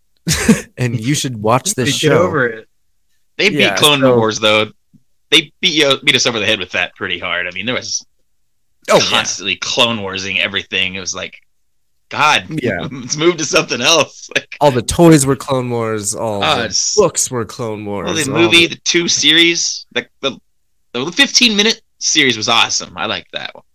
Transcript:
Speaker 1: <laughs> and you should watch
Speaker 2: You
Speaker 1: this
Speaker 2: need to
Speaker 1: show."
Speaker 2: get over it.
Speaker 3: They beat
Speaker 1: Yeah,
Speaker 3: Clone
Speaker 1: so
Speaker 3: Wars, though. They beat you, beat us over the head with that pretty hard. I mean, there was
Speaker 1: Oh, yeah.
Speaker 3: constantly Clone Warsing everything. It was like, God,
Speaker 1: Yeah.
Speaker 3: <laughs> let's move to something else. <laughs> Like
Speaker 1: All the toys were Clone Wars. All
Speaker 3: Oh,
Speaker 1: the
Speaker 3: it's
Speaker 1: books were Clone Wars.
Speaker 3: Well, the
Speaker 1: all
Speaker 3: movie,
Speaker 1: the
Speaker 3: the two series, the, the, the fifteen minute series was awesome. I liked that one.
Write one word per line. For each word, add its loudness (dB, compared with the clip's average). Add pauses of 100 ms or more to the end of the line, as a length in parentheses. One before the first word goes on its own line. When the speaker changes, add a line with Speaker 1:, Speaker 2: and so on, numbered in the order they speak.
(340)
Speaker 1:
<laughs> 0
and -2
you -2
should -6
watch 0
Speaker 2:
You -2
Speaker 1:
this -2
Speaker 2:
need 0
to -4
Speaker 1:
show." 2
Speaker 2:
get 4
over 2
it. -10 (680)
Speaker 3:
They 2
beat -2
Speaker 1:
Yeah, 2
Speaker 3:
Clone 4
Speaker 1:
so 6
Speaker 3:
Wars, 0
though. 4 (640)
They 2
beat 0
you, 2
beat 2
us 2
over -2
the -2
head 0
with -10
that -4
pretty -6
hard. -4
I -10
mean, -10
there -4
was -8 (840)
Speaker 1:
Oh, 6
yeah. -2
Speaker 3:
constantly -2
Clone 0
Warsing -4
everything. -2
It -8
was -8
like, -12 (680)
God, 2
Speaker 1:
Yeah. -4
Speaker 3:
<laughs> -10
let's -8
move 2
to -6
something -2
else. 0
<laughs> -4
Like -6
Speaker 1:
All 6
the 0
toys 6
were 2
Clone -4
Wars. -4
All -4
Speaker 3:
Oh, 2
Speaker 1:
the -2
Speaker 3:
it's -4
Speaker 1:
books 2
were -4
Clone -8
Wars. -6
Speaker 3:
Well, -4
the -4
Speaker 1:
all -2
Speaker 3:
movie, 4
Speaker 1:
the -6
Speaker 3:
the -20
two 0
series, 2
the, -6 (140)
the, -6 (540)
the -4
fifteen 2
minute 0 (160)
series 0
was -6
awesome. 0
I -4
liked -8
that -10
one. -20 (100)